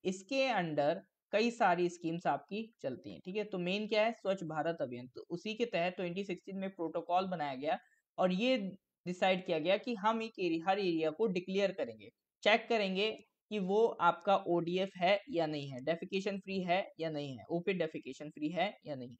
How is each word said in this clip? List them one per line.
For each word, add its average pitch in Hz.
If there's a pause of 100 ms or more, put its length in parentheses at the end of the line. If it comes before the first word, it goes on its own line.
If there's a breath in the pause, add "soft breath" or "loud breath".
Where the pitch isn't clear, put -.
इसके 196
under 165 (360)
कई 226
सारी 180
स्कीम्स 170
आपकी 196
चलती 127
हैं, 82
ठीक 185
है। 208
तो 202
मेन 190
क्या 214
है, 233
स्वच्छ 196
भारत 156
अभियान, 123
तो -
उसी 196
के 233
तहत 180
ट्वेंटी 180
सिक्सटीन 190
में 190
protocol 170
बनाया 151
गया 151 (400 soft breath)
और 185
ये 247 (500)
decide 185
किया 165
गया 175
कि 233
हम 220
एक 226
एरि-, 165
हर 196
एरिया 165
को 220
declare 190
करेंगे, 110 (340)
Check 226
करेंगे 208 (400)
कि 214
वो 202 (140)
आपका 175
ओडीएफ़ 180
है 185 (120)
या 165
नहीं 147
है, 127
Defecation 190
free 190
है 180 (160)
या 160
नहीं 143
है, 98
ओपन 175
डेफिकेशन 151
free 151
है 180 (120)
या 147
नहीं। 123